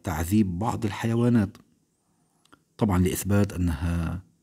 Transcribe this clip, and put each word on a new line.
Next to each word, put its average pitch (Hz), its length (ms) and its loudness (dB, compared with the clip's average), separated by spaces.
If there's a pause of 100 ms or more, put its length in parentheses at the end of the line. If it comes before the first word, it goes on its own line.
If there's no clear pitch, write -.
تعذيب 90 560 0
بعض 110 260 -2
الحيوانات، 113 720 0 (1200)
طبعًا 95 220 2
لإثبات 101 540 0
أنها 85 720 -2 (200)